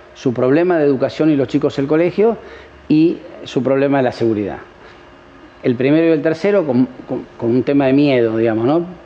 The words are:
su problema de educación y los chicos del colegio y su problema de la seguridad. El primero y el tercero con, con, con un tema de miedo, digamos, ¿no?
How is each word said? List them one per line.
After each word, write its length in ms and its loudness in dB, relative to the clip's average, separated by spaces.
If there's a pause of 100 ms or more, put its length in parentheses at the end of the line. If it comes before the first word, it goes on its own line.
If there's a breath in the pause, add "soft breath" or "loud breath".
(140)
su 180 -2
problema 460 2
de 60 2
educación 460 0
y 60 2
los 120 0
chicos 280 -2
del 100 -2
colegio 520 0 (500 loud breath)
y 300 2 (260)
su 180 -4
problema 360 2
de 60 2
la 80 0
seguridad. 440 -2 (1040 loud breath)
El 140 0
primero 320 2
y 20 4
el 120 2
tercero 440 0
con, 220 2 (180)
con, 200 -8 (120)
con 120 -2
un 120 2
tema 240 2
de 60 2
miedo, 460 2
digamos, 260 0
¿no? 200 0 (220)